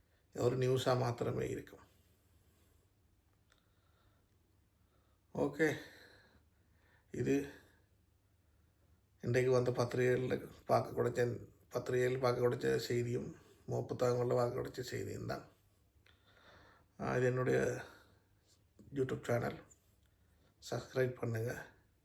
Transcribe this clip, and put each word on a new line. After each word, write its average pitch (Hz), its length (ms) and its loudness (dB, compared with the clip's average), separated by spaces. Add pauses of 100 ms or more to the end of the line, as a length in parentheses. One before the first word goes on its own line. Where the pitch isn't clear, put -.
(340)
ஒரு 123 240 2
நியூஸா 127 420 2
மாத்திரமே 123 500 -2
இருக்கும். - 300 -10 (3500)
ஓகே, 143 440 0 (1300)
இது 139 360 0 (1700)
இன்றைக்கு 127 300 2
வந்த 123 200 4
பத்திரிகைகளில் 123 920 0
பார்க்க 120 360 2
கிடைச்ச, 120 460 0 (220)
பத்திரிகையில் 127 500 0
பார்க்க 123 280 2
கிடைச்ச 131 300 2
செய்தியும், 120 580 -2 (300)
புத்தகங்களில் 123 720 0
பார்க்க 120 240 0
கிடைச்ச - 200 -8
செய்தியும் 104 460 -6
தான். 64 180 -6 (1500)
ஆ, 131 180 -2
இது 127 80 2
என்னுடைய 127 580 2 (1080)
YouTube 131 320 -2
சேனல். 120 340 0 (1120)
சப்ஸ்கிரைப் 127 500 -2
பண்ணுங்க. 113 300 -2 (540)